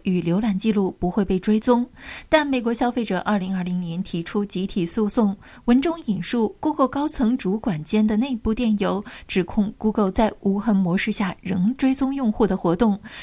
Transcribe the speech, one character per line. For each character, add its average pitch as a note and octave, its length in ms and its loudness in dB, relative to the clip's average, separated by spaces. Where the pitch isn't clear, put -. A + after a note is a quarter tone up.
与 F3+ 200 0
浏 E3+ 200 0
览 G#3 160 0
记 A3 140 0
录 G3 260 0
不 F3+ 140 -2
会 G3+ 120 0
被 F#3+ 140 0
追 G#3+ 220 0
踪， A#3+ 260 2
但 D4+ 180 4
美 C4+ 120 0
国 A3+ 140 0
消 A#3+ 160 0
费 A#3+ 160 -2
者 F#3 140 -2
二 G#3 180 0
零 F#3 180 -4
二 F#3 80 -2
零 F3+ 160 -2
年 E3+ 220 -4
提 E3+ 220 -4
出 G#3 200 -2
集 F#3+ 220 -4
体 F#3 220 -2
诉 G#3 200 0
讼， G3+ 300 2
文 B3 140 6
中 E4 260 0
引 F#3 180 -2
述 A3+ 360 0
Google D4+ 280 2
高 C#4 200 -2
层 B3+ 300 0
主 G3 220 -2
管 D#3+ 240 -4
间 G#3+ 240 2
的 A3 100 0
内 C4 180 0
部 A3 200 -2
电 A3+ 240 0
邮， F#3+ 240 -2
指 F#3 160 0
控 G3+ 340 0
Google G#3+ 340 0
在 G#3+ 280 2
无 G3 180 0
痕 G#3 180 0
模 F#3 220 2
式 G#3+ 140 -2
下 G3 300 -2
仍 F#3 360 0
追 C4+ 160 2
踪 C4+ 220 -2
用 C4 160 0
户 G#3+ 160 2
的 F#3 100 0
活 E3+ 180 0
动， G3+ 240 2